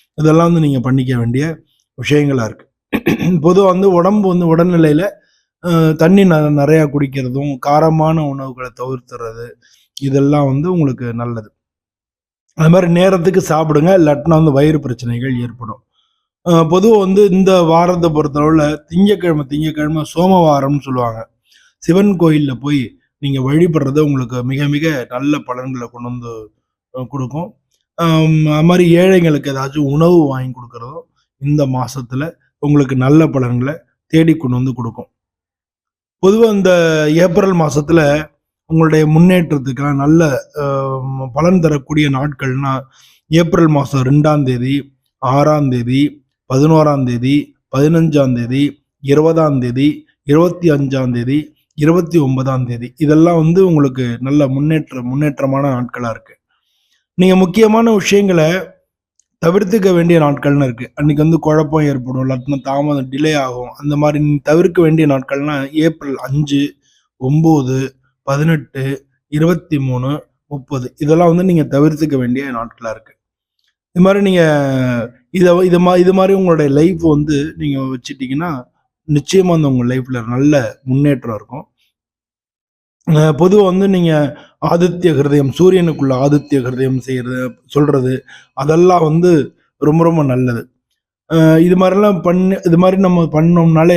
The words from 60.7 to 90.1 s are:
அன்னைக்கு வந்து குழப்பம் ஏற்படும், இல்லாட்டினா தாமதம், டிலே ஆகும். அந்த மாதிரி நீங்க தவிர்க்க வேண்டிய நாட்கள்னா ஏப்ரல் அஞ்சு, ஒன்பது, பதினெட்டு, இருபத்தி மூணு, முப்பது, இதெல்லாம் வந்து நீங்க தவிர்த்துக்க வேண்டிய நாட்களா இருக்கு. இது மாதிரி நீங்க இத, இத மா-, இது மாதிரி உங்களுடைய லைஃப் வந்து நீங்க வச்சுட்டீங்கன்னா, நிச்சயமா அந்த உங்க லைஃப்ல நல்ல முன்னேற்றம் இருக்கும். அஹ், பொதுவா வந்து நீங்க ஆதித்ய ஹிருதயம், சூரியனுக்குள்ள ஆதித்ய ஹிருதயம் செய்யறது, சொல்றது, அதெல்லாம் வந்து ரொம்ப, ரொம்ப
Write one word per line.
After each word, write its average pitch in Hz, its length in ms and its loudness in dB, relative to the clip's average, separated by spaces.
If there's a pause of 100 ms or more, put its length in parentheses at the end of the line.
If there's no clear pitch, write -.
அன்னைக்கு 147 280 0
வந்து 160 160 2
குழப்பம் 156 460 0
ஏற்படும், 131 440 -4
இல்லாட்டினா 131 320 -6
தாமதம், 139 500 -4
டிலே 151 260 -2
ஆகும். 123 340 -6
அந்த 147 260 -6
மாதிரி 147 280 0
நீங்க 147 180 0
தவிர்க்க 175 400 2
வேண்டிய 160 240 2
நாட்கள்னா 139 640 -4
ஏப்ரல் 156 440 -4
அஞ்சு, 139 580 -4 (420)
ஒன்பது, 135 800 0 (300)
பதினெட்டு, 143 560 -2 (500)
இருபத்தி 165 480 -2
மூணு, 127 300 -4 (400)
முப்பது, 131 480 -10
இதெல்லாம் 160 300 2
வந்து 175 160 2
நீங்க 170 200 2
தவிர்த்துக்க 147 520 0
வேண்டிய 127 360 -2
நாட்களா 117 380 -10
இருக்கு. - 220 -16 (840)
இது 180 80 4
மாதிரி 196 180 4
நீங்க 185 200 2 (880)
இத, 180 340 2
இத 175 140 2
மா-, 180 200 2
இது 180 140 4
மாதிரி 190 220 2
உங்களுடைய 165 360 2
லைஃப் 160 320 2
வந்து 151 340 0 (200)
நீங்க 147 260 -6
வச்சுட்டீங்கன்னா, 135 680 -8 (580)
நிச்சயமா 180 440 0
அந்த 156 160 2
உங்க 127 160 0
லைஃப்ல 127 420 -4
நல்ல 135 280 2 (300)
முன்னேற்றம் 131 500 -2
இருக்கும். 120 300 -14 (1400)
அஹ், 156 300 2
பொதுவா 190 280 4
வந்து 190 240 0
நீங்க 175 240 2 (520)
ஆதித்ய 175 480 0
ஹிருதயம், 143 400 0
சூரியனுக்குள்ள 165 640 2
ஆதித்ய 143 460 0
ஹிருதயம் 127 380 -4
செய்யறது, 127 440 -8 (240)
சொல்றது, 139 480 0 (400)
அதெல்லாம் 165 500 2
வந்து 170 260 2 (500)
ரொம்ப, 151 240 2
ரொம்ப 165 200 2